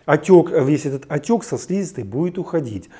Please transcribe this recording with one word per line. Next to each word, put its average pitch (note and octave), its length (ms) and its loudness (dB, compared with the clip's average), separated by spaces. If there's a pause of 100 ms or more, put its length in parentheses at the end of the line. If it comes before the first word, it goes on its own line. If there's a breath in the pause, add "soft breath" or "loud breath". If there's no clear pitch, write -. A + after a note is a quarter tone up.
отёк, E3 460 6
весь C#3+ 340 2
этот C3+ 240 -6
отёк D#3 340 -2
со - 140 -6
слизистой F3 460 -6
будет D3+ 340 -4
уходить. C#3 520 -6 (100)